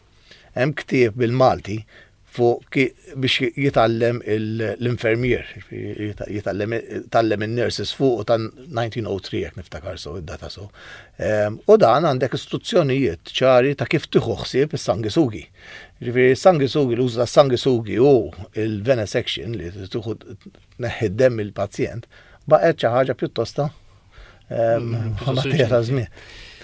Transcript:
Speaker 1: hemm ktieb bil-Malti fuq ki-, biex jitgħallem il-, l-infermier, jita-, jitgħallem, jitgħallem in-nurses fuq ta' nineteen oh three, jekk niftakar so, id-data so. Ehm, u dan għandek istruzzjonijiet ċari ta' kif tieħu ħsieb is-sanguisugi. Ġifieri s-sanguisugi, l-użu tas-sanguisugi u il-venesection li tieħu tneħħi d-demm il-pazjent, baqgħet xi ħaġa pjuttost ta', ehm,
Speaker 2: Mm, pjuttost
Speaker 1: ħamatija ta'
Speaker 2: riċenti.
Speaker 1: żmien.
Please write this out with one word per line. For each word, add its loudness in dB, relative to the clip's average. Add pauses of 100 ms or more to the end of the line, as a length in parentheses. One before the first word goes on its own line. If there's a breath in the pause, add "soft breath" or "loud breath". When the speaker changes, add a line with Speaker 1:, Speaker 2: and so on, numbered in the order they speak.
(540 soft breath)
Speaker 1:
hemm 0
ktieb 0
bil-Malti 2 (500 soft breath)
fuq 2
ki-, 0 (240)
biex -2
jitgħallem 2
il-, -2 (100)
l-infermier, -2 (220)
jita-, -10
jitgħallem, -6
jitgħallem -2
in-nurses -4
fuq 2
ta' 4
nineteen -6
oh -4
three, -6
jekk -16
niftakar -12
so, -12
id-data -14
so. -14 (480 loud breath)
Ehm, -2
u 8
dan 6
għandek 0
istruzzjonijiet -2
ċari 4
ta' -4
kif -2
tieħu 0
ħsieb -2
is-sanguisugi. -2 (580 loud breath)
Ġifieri 4
s-sanguisugi, 2
l-użu 0
tas-sanguisugi 2
u 8 (480)
il-venesection -2
li -8
tieħu -8
tneħħi -8
d-demm 4
il-pazjent, -6 (400 soft breath)
baqgħet 4
xi 2
ħaġa 0
pjuttost -6
ta', -2 (800 soft breath)
ehm, 0
Speaker 2:
Mm, -4
pjuttost -6
Speaker 1:
ħamatija 0
ta' 4
Speaker 2:
riċenti. 0
Speaker 1:
żmien. -2 (560 loud breath)